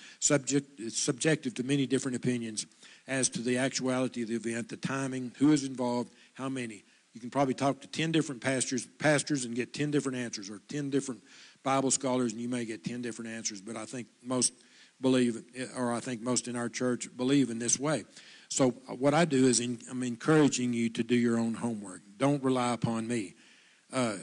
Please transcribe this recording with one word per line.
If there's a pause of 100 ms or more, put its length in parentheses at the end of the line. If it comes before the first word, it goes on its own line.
(180)
Subject, (100)
it's
subjective
to
many
different
opinions (400)
as
to
the
actuality
of
the
event,
the
timing,
who
is
involved, (220)
how
many. (300)
You
can
probably
talk
to
ten
different
pastors, (120)
pastors
and
get
ten
different
answers,
or
ten
different (400)
Bible
scholars,
and
you
may
get
ten
different
answers.
But
I
think (140)
most (480)
believe, (340)
or
I
think
most
in
our
church
believe
in
this
way. (440)
So (280)
what
I
do
is
in, (120)
I'm
encouraging
you
to
do
your
own
homework. (140)
Don't
rely
upon
me, (580)
uh,